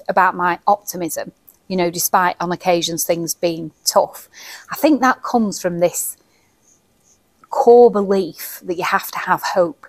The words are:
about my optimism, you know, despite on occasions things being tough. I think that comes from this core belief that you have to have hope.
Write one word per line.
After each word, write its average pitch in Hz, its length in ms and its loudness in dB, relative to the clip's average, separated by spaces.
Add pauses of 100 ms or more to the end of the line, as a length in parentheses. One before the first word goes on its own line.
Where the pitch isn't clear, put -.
about 185 260 2
my 175 320 -2
optimism, 180 680 -4 (360)
you 190 80 -4
know, 175 140 0
despite 180 500 0
on 175 120 -4
occasions 170 520 -2
things 170 300 -4
being 165 360 -4 (140)
tough. - 440 -2 (420)
I 175 60 -8
think 294 240 2
that 254 220 0
comes 220 380 -2
from 175 200 -4
this - 360 -2 (1300)
core 240 400 8
belief 196 760 -4
that 180 120 -6
you 170 80 -6
have 190 260 -2
to - 100 -10
have - 220 -2
hope. - 460 -2